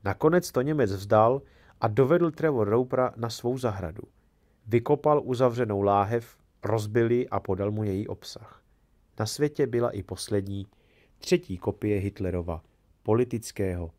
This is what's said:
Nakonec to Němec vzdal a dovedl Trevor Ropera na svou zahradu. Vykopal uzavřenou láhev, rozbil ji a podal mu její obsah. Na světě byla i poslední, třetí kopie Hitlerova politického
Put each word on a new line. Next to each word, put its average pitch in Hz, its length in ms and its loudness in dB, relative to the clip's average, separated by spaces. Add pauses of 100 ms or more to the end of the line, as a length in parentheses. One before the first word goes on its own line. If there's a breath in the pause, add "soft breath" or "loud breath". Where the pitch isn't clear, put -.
Nakonec 160 480 2
to 127 100 0
Němec 135 300 0
vzdal 107 500 4 (400 soft breath)
a 120 60 0
dovedl 139 440 2
Trevor 135 380 0
Ropera 127 460 0
na 113 140 -6
svou 120 280 -4
zahradu. 95 460 -6 (640)
Vykopal 143 560 4
uzavřenou 117 580 0
láhev, 101 560 2 (260)
rozbil 113 480 0
ji 123 180 0
a 101 100 -2
podal 98 320 -2
mu 107 120 -4
její 101 240 -2
obsah. - 560 -16 (560)
Na 110 60 -2
světě 147 420 -2
byla 120 220 -2
i 98 140 -10
poslední, 98 640 -6 (500 soft breath)
třetí 175 400 -2
kopie 104 420 -2
Hitlerova 87 640 -4 (400)
politického 107 960 -2